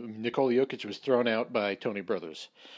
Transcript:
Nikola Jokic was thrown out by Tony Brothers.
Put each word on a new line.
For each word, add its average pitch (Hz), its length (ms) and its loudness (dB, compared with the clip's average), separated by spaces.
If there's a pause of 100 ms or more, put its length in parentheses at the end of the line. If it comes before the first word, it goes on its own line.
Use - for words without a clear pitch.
Nikola 120 520 0
Jokic 131 320 2
was 101 120 -8
thrown 120 300 2
out 113 240 0
by 104 220 2
Tony 101 260 -4
Brothers. 85 480 -6 (300)